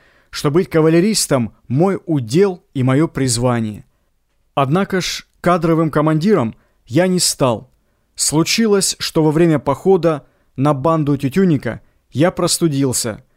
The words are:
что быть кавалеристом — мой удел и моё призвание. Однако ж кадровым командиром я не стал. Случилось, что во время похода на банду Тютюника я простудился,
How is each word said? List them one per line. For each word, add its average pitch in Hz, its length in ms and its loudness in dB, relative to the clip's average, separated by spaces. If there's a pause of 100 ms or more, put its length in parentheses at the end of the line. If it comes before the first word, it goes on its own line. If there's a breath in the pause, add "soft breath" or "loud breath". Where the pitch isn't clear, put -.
(300 soft breath)
что - 220 -4
быть 175 180 0
кавалеристом — 160 840 0 (140)
мой 165 380 0
удел 165 580 0 (100)
и 131 100 -4
моё 135 260 2
призвание. 120 760 -4 (720)
Однако 175 460 0
ж - 260 -10 (140)
кадровым 165 500 2
командиром 156 640 0 (300)
я 165 220 0
не 180 120 0
стал. 123 500 -2 (460)
Случилось, 196 840 0
что - 220 -2
во 156 100 2
время 160 280 2
похода 160 680 0 (300)
на 143 180 2
банду 147 440 0
Тютюника 143 640 0 (300)
я 165 200 2
простудился, 139 960 -2 (120)